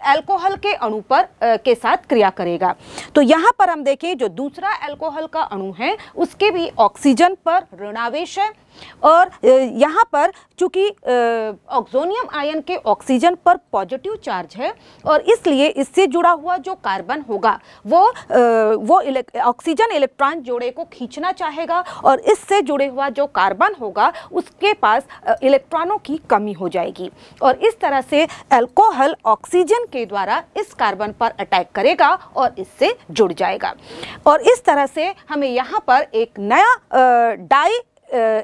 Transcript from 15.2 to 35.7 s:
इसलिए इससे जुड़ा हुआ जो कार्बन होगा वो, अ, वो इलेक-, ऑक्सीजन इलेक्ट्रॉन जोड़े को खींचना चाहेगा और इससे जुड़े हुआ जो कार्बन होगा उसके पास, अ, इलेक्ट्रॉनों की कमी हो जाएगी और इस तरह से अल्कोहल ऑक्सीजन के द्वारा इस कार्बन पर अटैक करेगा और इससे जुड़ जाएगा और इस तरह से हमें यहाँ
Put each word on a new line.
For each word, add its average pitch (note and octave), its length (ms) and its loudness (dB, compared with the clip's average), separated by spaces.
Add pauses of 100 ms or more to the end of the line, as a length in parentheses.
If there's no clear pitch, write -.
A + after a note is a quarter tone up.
इसलिए D4+ 460 2
इससे C#4 400 0
जुड़ा E4+ 240 2
हुआ E4+ 260 -2
जो F#4 180 -8
कार्बन G#3 540 -6
होगा G3+ 320 -2 (260)
वो, D#4+ 140 4
अ, G#4+ 140 4 (640)
वो C4 220 2
इलेक-, C4 360 -4
ऑक्सीजन D#4 560 -2
इलेक्ट्रॉन C#4+ 480 -2
जोड़े A#3+ 300 -6
को D#4+ 140 -10
खींचना D#4+ 480 -8
चाहेगा E4 520 -4 (200)
और C4+ 160 2
इससे G4+ 420 0
जुड़े C#4 240 -2
हुआ C4+ 220 -4
जो C#4+ 180 -4
कार्बन G3+ 540 0
होगा G#3 320 0 (200)
उसके F#4+ 400 -2
पास, A#3 340 0 (200)
अ, A3+ 160 0
इलेक्ट्रॉनों D#4+ 560 0
की D#4 220 -10 (100)
कमी G#3 220 0
हो F3+ 160 -8
जाएगी F3 420 -6 (320)
और B3+ 140 4
इस - 240 -2
तरह C#4+ 200 -2
से C#4+ 160 -4 (360)
अल्कोहल C#4 640 2 (100)
ऑक्सीजन F4+ 640 0
के A#3+ 140 -6
द्वारा G3+ 360 -4 (140)
इस G#4 180 -8
कार्बन G#3 380 -2
पर A#3 280 -4
अटैक F#3+ 340 -2
करेगा C4 380 2 (240)
और C4 220 0
इससे F4 380 -2 (140)
जुड़ F3+ 220 0
जाएगा F#3 420 -4 (520)
और D4+ 140 6
इस A#4 240 4
तरह C#4+ 220 2
से E4 280 -4 (140)
हमें C#4+ 200 -2
यहाँ B3+ 380 -4